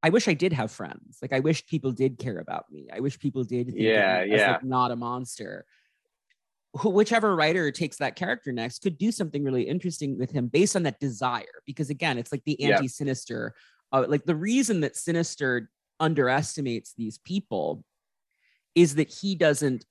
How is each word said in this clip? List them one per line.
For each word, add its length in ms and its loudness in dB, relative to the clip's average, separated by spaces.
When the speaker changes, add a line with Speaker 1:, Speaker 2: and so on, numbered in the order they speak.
Speaker 1:
"I 80 6
wish 180 4
I 60 4
did 180 2
have 180 -2
friends. 500 -14
Like, 120 -6
I 80 2
wish 260 0
people 260 -2
did 260 -2
care 200 -6
about 320 -10
me. 220 -18
I 80 -8
wish 180 -4
people 260 -4
did 220 -4
think 120 -8
of 40 2
Speaker 2:
Yeah, 420 4
Speaker 1:
me 100 0
as, 60 6
Speaker 2:
yeah. 120 6
Speaker 1:
like, 120 -2
not 280 2
a 40 -4
monster." 680 -8
Who, 160 0
whichever 440 4
writer 360 2
takes 260 -6
that 180 -4
character 380 -4
next 300 -6
could 160 -2
do 120 0
something 320 -4
really 200 0
interesting 560 -4
with 120 -4
him 180 -2
based 280 4
on 60 0
that 180 -2
desire. 680 -4
Because 220 -6
again, 300 -2
it's 120 -6
like 140 -6
the 140 -2
Speaker 2:
Yeah. 160 4
Speaker 1:
anti-Sinister. 800 -2
Uh, 160 4
like, 200 0
the 100 2
reason 440 2
that 160 -2
Sinister 760 -2
underestimates 960 0
these 240 -8
people 680 -6
is 220 6
that 160 0
he 220 -4
doesn't 560 2